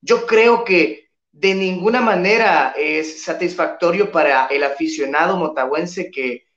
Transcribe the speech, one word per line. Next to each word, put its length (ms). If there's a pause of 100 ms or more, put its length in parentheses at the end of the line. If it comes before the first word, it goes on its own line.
yo 260
creo 380
que 420 (240)
de 240
ninguna 460
manera 800
es 440
satisfactorio 880
para 360
el 180
aficionado 720
motagüense 760
que 360 (100)